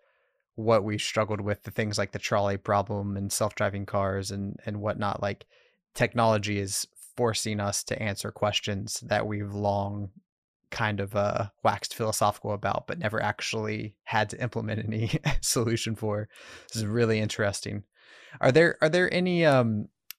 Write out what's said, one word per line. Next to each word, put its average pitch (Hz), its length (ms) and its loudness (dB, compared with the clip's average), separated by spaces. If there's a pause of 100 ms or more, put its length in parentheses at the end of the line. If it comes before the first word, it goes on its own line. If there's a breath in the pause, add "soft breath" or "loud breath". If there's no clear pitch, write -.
(560)
what 110 280 4
we've 104 180 -2
struggled 107 380 0
with, 101 240 -4
the - 80 -12
things 107 260 -2
like 101 140 -2
the 101 80 -8
trolley 101 380 0
problem 101 580 0
and 98 160 -4
self-driving 101 540 0
cars 98 460 -2
and, 101 340 -6
and 104 160 -6
whatnot, 104 400 -2
like, 101 240 -4 (500 soft breath)
technology 110 640 2
is 98 260 -4 (300)
forcing 107 460 0
us 101 240 -2
to - 140 -4
answer 107 320 -4
questions 104 680 -2
that 107 260 0
we've 104 280 -4
long 101 560 -2 (600)
kind 107 300 -2
of, 101 160 -6
uh, 104 320 0 (160)
waxed 104 320 0
philosophical 110 560 0
about, 101 340 -2
but - 140 -8
never 110 240 -2
actually 107 800 -4
had 107 260 0
to - 140 -6
implement 110 420 -4
any 110 240 -2 (200)
<laughs> - 120 2
solution 113 540 0
for. 107 320 -4 (400 loud breath)
This 110 140 -6
is 107 40 -2
really 110 340 2
interesting. 104 640 -2 (580 loud breath)
Are 131 100 6
there, 160 300 6
are 156 80 4
there 180 220 4
any, 175 340 4
um, 117 420 4 (320)